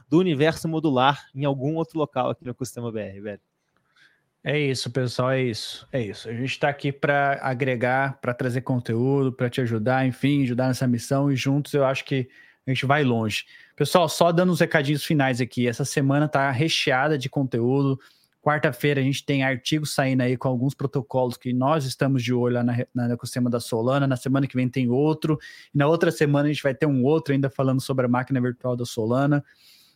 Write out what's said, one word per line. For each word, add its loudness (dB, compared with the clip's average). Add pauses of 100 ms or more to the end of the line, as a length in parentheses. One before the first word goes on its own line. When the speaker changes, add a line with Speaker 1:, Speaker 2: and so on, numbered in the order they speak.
(100)
Speaker 1:
do 6
universo 0
modular 2
em -6
algum -2
outro -6
local -2
aqui -8
no -10
Ecossistema -8
B -6
R, -10
velho? -10 (1040)
Speaker 2:
É -2
isso, -2
pessoal, -2
é 0
isso, -6
é -2
isso. -10
A -8
gente -6
tá 0
aqui -4
pra 0
agregar, -2
pra -2
trazer -2
conteúdo, 0
pra -2
te -4
ajudar, 0
enfim, 0
ajudar 0
nessa 0
missão. 0
E 0
juntos -2
eu 2
acho 0
que -2 (380)
a -2
gente -2
vai 4
longe. 0 (320)
Pessoal, 2
só 4
dando 4
uns 2
recadinhos 2
finais 2
aqui. 0
Essa -2
semana 2
tá 2
recheada 0
de -4
conteúdo. 0 (440)
Quarta-feira 0
a 2
gente -2
tem 0
artigo -2
saindo 0
aí 2
com -2
alguns 0
protocolos -4
que -6
nós 2
estamos -2
de -2
olho 0
lá 0
na 0
re-, -4
na -2
ecossistema -4
da -2
Solana. 0
Na 0
semana 0
que -6
vem 0
tem -2
outro. 0 (360)
E 0
na 4
outra 4
semana 2
a 0
gente -6
vai 0
ter -2
um 2
outro 2
ainda 0
falando 0
sobre 0
a 2
máquina 0
virtual -2
da -4
Solana. 0 (520)